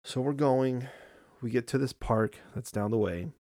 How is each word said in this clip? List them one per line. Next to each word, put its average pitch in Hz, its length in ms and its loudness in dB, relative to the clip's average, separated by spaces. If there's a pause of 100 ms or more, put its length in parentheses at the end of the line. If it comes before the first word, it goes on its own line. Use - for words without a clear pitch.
So - 180 -6
we're 139 120 0
going, 131 560 2 (520)
we 117 100 -4
get 120 180 0
to 131 100 0
this 131 140 0
park 110 460 0 (140)
that's - 200 -10
down 104 180 -2
the 113 80 2
way. 92 320 -2 (120)